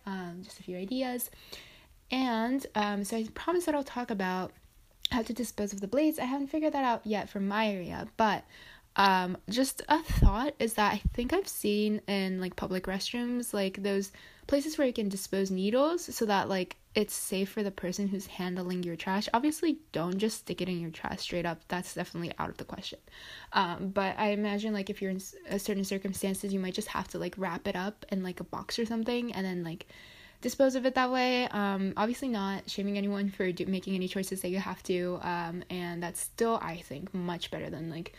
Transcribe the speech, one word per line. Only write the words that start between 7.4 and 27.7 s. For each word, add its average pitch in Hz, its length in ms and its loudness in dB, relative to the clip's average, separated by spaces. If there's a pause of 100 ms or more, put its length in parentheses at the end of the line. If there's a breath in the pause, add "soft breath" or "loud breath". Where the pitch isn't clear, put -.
my 208 280 2
area, 180 380 -4 (120)
but, 208 260 4 (520 loud breath)
um, 185 420 6 (100)
just 254 400 0
a 311 140 6
thought 220 560 8
is 226 160 2
that 208 180 6
I 208 80 -2 (140)
think 247 180 0
I've 392 160 2
seen 208 580 2
in, 190 340 0
like, 180 160 -4
public 185 280 -2
restrooms, 240 720 -2
like, 196 280 0
those 196 300 0 (340 loud breath)
places 285 300 2
where 285 100 6
you 247 60 2
can 208 160 0
dispose 196 420 0
needles 247 640 2
so 226 120 0
that, 196 240 4
like, 185 260 -2 (180)
it's 208 200 2
safe 190 340 -2
for 214 140 -4
the 202 80 -2
person 196 380 -2
who's 190 180 -4
handling 180 560 -4
your 170 140 -4
trash. 196 360 0
Obviously, 302 460 4 (140)
don't 175 260 0
just 214 220 0
stick 175 200 -4
it 180 80 -2
in 180 100 -2
your 165 120 -4
trash - 300 -6
straight 170 260 -2
up. 165 220 -4
That's 180 260 -4
definitely 170 440 -4
out - 120 -4
of - 80 -12
the - 60 -8
question. - 340 -10 (560 loud breath)
Um, 190 400 0
but 190 240 0
I 208 140 4
imagine, 208 420 0
like, 196 160 -2
if 202 100 -6
you're 190 120 -2
in 185 40 -2
s-, - 180 -10 (140)
a 196 100 0
certain 196 260 0
circumstances, 196 680 -2
you 196 80 2
might 185 140 -2
just 214 140 -4
have - 200 -4
to, 180 100 -6
like, 180 200 -4
wrap 180 280 -4
it 196 100 -2